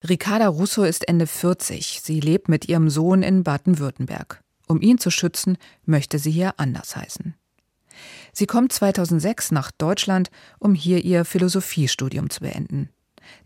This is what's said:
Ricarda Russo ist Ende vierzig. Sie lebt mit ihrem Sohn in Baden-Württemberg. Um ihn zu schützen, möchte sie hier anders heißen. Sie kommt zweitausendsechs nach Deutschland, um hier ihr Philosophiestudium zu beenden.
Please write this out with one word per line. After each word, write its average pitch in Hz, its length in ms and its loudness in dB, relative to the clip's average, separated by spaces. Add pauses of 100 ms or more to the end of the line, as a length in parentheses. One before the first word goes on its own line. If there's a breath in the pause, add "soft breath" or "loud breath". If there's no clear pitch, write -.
Ricarda 208 400 0
Russo 190 360 0
ist 165 260 0
Ende 170 180 4
vierzig. - 720 -4
Sie 156 200 -2
lebt 156 260 0
mit 160 220 2
ihrem 160 200 4
Sohn 170 320 4
in 190 220 4
Baden-Württemberg. 147 1000 -2 (240)
Um 160 160 0
ihn 233 160 6
zu - 120 0
schützen, 180 480 -2 (280 soft breath)
möchte 151 340 0
sie 151 120 -2
hier 180 240 0
anders - 400 -4
heißen. - 400 -12 (960 loud breath)
Sie - 140 -2
kommt 240 260 2
zweitausendsechs 180 800 0
nach 143 200 -2
Deutschland, 185 600 0 (260 soft breath)
um 208 160 4
hier 170 300 2
ihr 170 220 2
Philosophiestudium 156 1040 -2
zu - 100 -10
beenden. - 480 -6 (580 soft breath)